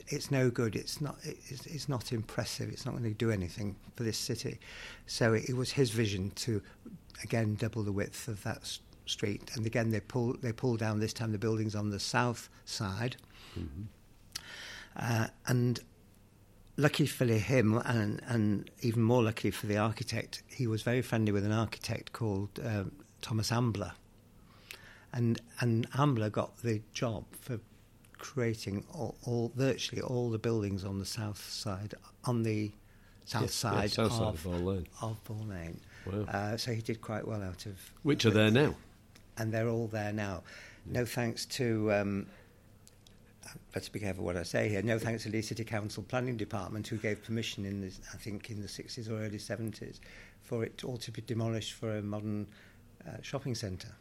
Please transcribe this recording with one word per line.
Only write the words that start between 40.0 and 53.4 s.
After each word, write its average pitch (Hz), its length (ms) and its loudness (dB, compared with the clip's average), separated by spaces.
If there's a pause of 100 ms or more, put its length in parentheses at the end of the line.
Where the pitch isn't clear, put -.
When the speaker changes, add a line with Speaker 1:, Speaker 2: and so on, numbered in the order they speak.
Speaker 1:
now. 98 300 -2 (420)
Speaker 2:
Yeah. 131 140 0
Speaker 1:
No 123 60 4
thanks 117 400 -2
to, 110 480 2
um, 101 340 2 (1400)
better - 200 -8
be 107 80 -6
careful 95 260 -2
what 90 100 0
I 85 80 -2
say 113 260 2
here, 98 120 0
no 113 180 2
thanks 110 240 -2
to 110 60 -6
Leeds 107 180 -2
City 110 160 -4
Council 107 400 -4
Planning 127 340 -2
Department, 101 500 -4
who 113 100 -4
gave 104 260 -2
permission 113 420 -4
in 98 160 -4
the, 92 100 -6 (220)
I 95 40 -12
think 101 320 -8
in 104 120 -8
the 98 60 -8
sixties - 420 -10
or 110 100 -2
early 107 200 -4
seventies, - 640 -6 (400)
for 117 220 -2
it - 200 -6
all 127 140 -4
to 117 140 -10
be 113 100 -8
demolished 113 520 -2
for 110 240 -2
a 104 40 -4
modern, 104 460 -2 (600)
uh, - 40 -10 (100)
shopping 131 340 -4